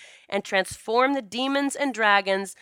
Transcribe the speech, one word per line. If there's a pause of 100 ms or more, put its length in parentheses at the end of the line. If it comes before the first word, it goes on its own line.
(280)
and
transform
the
demons
and
dragons